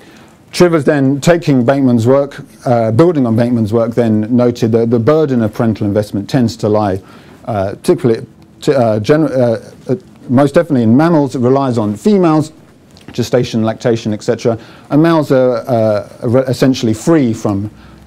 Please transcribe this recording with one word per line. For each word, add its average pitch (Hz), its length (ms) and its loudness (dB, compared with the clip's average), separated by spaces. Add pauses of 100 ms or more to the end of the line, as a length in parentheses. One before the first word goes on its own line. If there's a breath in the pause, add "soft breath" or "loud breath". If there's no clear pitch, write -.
(520 loud breath)
Trivers 165 340 2
then, 143 360 0
taking 151 440 0
Bateman's 123 420 2
work, 139 340 0 (240)
uh, 117 260 0
building 156 340 2
on 113 100 0
Bateman's 117 360 0
work, 117 240 0
then 110 400 0
noted 120 360 0
that 113 180 0
the 120 100 2
burden 139 420 0
of 107 120 -4
parental 110 320 -2
investment 101 440 -4
tends 120 280 0
to 110 120 -2
lie, 104 320 0 (440 loud breath)
uh, 101 380 -4
typically, 120 420 0 (360)
t-, 147 120 0
uh, 113 260 2
gen-, 151 260 2
uh, 123 460 -2 (180)
uh, 127 60 -2 (340)
most 143 240 2
definitely 151 300 2
in 113 120 4
mammals, 147 400 2
it 135 40 -6
relies 127 380 0
on 104 180 -4
females, 165 560 0 (600)
gestation, 120 520 -2
lactation, 113 500 -2
et 107 100 -10
cetera, 113 340 -2 (320 loud breath)
and 143 120 2
males 160 300 0
are, 127 260 2 (100)
uh, 110 420 0 (140)
re-, 127 180 0
essentially 127 520 0
free 143 400 0
from, 107 380 -6 (340 loud breath)